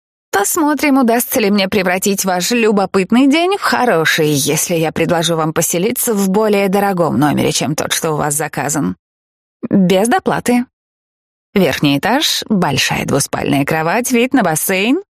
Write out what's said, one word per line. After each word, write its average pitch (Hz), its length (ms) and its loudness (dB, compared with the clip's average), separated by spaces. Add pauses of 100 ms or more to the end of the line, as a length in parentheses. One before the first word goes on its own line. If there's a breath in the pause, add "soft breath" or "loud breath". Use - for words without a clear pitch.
(300)
«Посмотрим, 302 680 0
удастся 240 420 0
ли 196 100 2
мне 196 180 0
превратить 190 560 0
ваш 180 260 -2
любопытный 220 760 2
день 339 280 2
в - 60 -8
хороший, 170 680 2
если 147 460 0
я 160 180 0
предложу 165 440 0
вам 160 160 -2
поселиться 185 640 -2
в 196 140 0
более 202 400 2
дорогом 185 500 0
номере, 135 320 2
чем 156 240 -4
тот, - 180 -4
что 160 200 -4
у 151 40 -2
вас 147 180 -2
заказан. 156 640 -4 (720)
Без 190 380 2
доплаты. 247 600 0 (880)
Верхний 143 440 2
этаж, 254 500 0
большая 170 580 -2
двуспальная 139 580 -2
кровать, 170 480 -2
вид 247 220 2
на 262 80 2
бассейн. 196 600 0 (140)